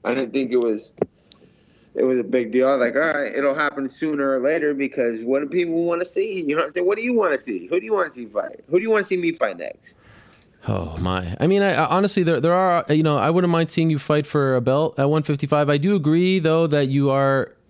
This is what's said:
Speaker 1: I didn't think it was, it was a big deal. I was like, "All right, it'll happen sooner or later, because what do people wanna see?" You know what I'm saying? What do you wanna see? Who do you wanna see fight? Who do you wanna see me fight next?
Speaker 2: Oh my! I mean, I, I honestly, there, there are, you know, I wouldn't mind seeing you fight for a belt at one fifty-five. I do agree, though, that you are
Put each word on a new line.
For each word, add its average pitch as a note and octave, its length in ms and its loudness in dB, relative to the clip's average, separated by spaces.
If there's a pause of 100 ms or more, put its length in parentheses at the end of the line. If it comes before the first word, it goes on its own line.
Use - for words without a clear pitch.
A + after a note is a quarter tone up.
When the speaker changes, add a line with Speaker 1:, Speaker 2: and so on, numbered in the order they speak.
Speaker 1:
I A#2+ 80 -2
didn't B2+ 180 -4
think B2+ 200 -4
it B2 60 0
was, A2+ 340 -2 (1040)
it C3 80 0
was C3 160 0
a A#2+ 40 -4
big A#2+ 280 -2
deal. B2+ 160 2
I C#3 80 2
was C3+ 40 -2
like, A#2+ 160 0
"All C#3 60 2 (200)
right, A#2+ 120 -6
it'll C#3 220 0
happen C#3 320 -4
sooner C#3+ 500 -2
or - 20 -2
later, D3+ 340 0
because C3 500 -2
what C3+ 180 0
do D3 60 -6
people E3+ 360 -2
wanna E3+ 220 -2
see?" G3+ 360 -4
You D3+ 80 -4
know D3 80 0
what D#3+ 80 0
I'm D3+ 60 -12
saying? F3 160 -2
What G#3 100 2
do A3+ 60 -6
you B3 100 -2
wanna F#3+ 240 2
see? F#2+ 300 -8
Who E3+ 120 -2
do G#3 60 -6
you A3 80 -2
wanna F3 200 -2
see A#2+ 140 -12
fight? G2+ 420 -8
Who D#3 80 2
do F#3+ 60 2
you A3 80 0
wanna G#3 120 2
see F#3 140 -2
me E3+ 160 0
fight G#2 240 -4
next? - 380 -14 (720)
Speaker 2:
Oh F2 340 -4
my! F#2 380 -2
I D3 80 2
mean, G3 160 4
I, F#3+ 100 2
I D3+ 140 0
honestly, F#3+ 360 0
there, E3 160 2
there E3 140 2
are, F3+ 360 2
you D#3 140 4
know, D3+ 140 2
I B2+ 140 2
wouldn't F3 200 2
mind E3 200 2
seeing E3 180 2
you D#3 80 0
fight D3 300 0
for C3+ 280 2
a B2 60 2
belt C#3 380 0
at C#3 100 2
one D#3 140 2
fifty-five. D3 460 0
I D3 80 4
do F#3 180 2
agree, F3 420 2
though, D#3+ 300 2
that C#3+ 220 2
you C#3 200 2
are C3+ 460 0 (140)